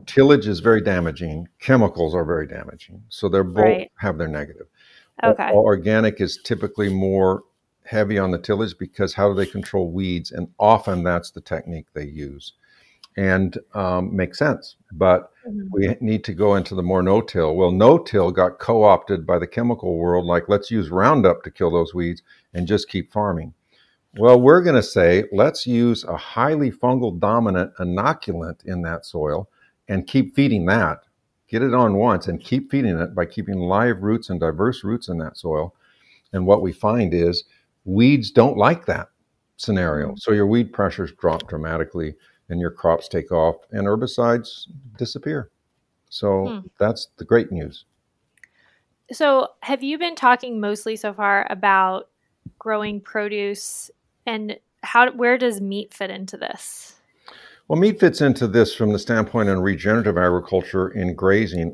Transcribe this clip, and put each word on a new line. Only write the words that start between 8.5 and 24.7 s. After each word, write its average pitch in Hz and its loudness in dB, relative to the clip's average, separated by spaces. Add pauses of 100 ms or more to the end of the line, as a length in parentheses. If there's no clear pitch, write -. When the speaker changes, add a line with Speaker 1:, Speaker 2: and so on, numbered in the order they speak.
Speaker 1:
because 92 -6
how 101 2
do 98 0
they 98 0
control 95 -6
weeds? 90 -4
And 87 -10 (100)
often 104 2
that's 87 -2
the - -20
technique 82 -10
they 76 -12
use. 71 -16 (640)
And, 95 0 (160)
um, 92 -4
makes 92 -4
sense. - -4 (160)
But 90 2 (160)
Speaker 2:
Mm-hmm. 208 -10
Speaker 1:
we 98 0
need 110 -2
to 107 -8
go 101 2
into 95 -2
the 90 -4
more 92 0
no-till. 92 0
Well, 90 4
no-till 104 4
got 90 0
co-opted 101 2
by 87 0
the 85 -6
chemical 110 -4
world, 87 0
like, 85 0
"Let's 101 0
use 95 -2
Roundup 98 4
to - -14
kill 85 -2
those 85 0
weeds 90 -4 (320)
and 87 -4
just 101 -2
keep - -8
farming." 90 -4 (640)
Well, 123 8
we're 156 8
gonna 139 4